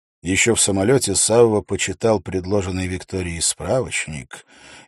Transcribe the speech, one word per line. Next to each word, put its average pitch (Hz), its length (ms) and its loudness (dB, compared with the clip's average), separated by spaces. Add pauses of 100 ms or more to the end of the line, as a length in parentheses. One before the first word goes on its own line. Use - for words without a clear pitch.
(220)
Ещё 95 340 2
в - 40 0
самолёте 101 540 2
Савва 110 460 4
почитал 98 580 -2
предложенный 92 720 -2
Викторией 87 520 -6
справочник - 1040 -4 (440)